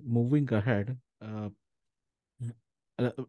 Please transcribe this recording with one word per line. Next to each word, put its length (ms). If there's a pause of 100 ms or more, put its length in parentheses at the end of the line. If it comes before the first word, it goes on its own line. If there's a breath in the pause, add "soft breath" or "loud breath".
moving 480
ahead, 440 (280)
uh, 260 (1500)
uh, 120 (180)